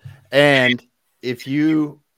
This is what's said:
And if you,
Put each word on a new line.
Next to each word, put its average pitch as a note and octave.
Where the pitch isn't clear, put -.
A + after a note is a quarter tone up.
And C3
if B2
you, D3+